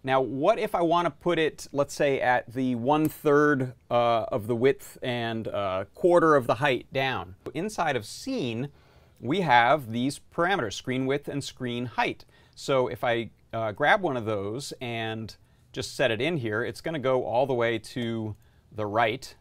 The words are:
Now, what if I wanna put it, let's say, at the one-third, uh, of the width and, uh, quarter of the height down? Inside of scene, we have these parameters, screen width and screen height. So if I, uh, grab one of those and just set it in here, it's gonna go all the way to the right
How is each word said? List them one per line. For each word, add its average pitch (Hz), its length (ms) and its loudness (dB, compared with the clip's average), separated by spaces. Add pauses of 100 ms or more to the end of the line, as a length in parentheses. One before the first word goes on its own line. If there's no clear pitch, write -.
Now, 135 180 2
what 135 360 2
if 208 160 -4
I 185 80 0
wanna 170 300 2
put 175 260 -2
it, - 360 -2
let's 139 200 -2
say, 143 280 2
at 123 320 2
the 127 220 -2
one-third, 147 1000 2 (180)
uh, 120 400 4
of 107 160 -4
the 120 80 0
width 131 480 0
and, 117 460 -4
uh, 98 340 -2 (100)
quarter 165 440 6
of 120 100 2
the 131 80 2
height 131 380 0
down? 120 420 -2 (180)
Inside 165 440 -2
of 110 80 -4
scene, 143 640 -6 (500)
we 156 220 -2
have 123 500 4
these 123 300 -4 (120)
parameters, 170 400 0
screen 131 320 -4
width 143 220 -2
and 143 160 -6
screen 123 440 -6
height. 202 360 -4 (320)
So 131 320 0
if - 160 -6
I, 117 260 0 (240)
uh, 113 200 -4
grab 170 280 4
one 147 160 -2
of 110 80 -6
those 107 560 -4
and 113 540 -6 (360)
just - 240 -10
set 131 160 2
it 107 80 -2
in 160 180 -2
here, 113 260 -2
it's 113 180 -8
gonna 160 180 -6
go 127 240 0
all 120 220 2
the 131 80 -2
way 117 240 0
to 113 580 -6 (360)
the 107 140 -6
right 113 560 0